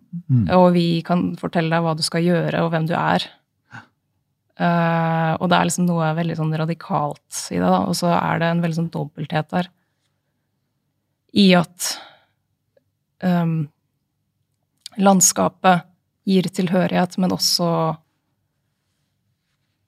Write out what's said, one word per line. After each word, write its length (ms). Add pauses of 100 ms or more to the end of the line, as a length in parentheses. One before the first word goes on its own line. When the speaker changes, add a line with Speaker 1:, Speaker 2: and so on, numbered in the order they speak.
(300)
Speaker 1:
Mm. 200
Speaker 2:
Og 240
vi 280
kan 340
fortelle 340
deg 120
hva 140
du 80
skal 180
gjøre, 400
og 100
hvem 140
du 80
er. 300 (1400)
Eh, 720
og 160
det 80
er 80
liksom 200
noe 280
veldig 240
sånn 160
radikalt 840 (100)
i 80
det, 80
da. 200
Og 100
så 180
er 260
det 120
en 100
veldig 160
sånn 140
dobbelthet 580
der. 200 (1600)
I 220
at, 320 (1300)
ehm, 340 (1400)
landskapet 880 (420)
gir 220
tilhørighet, 680
men 160
også, 360 (2250)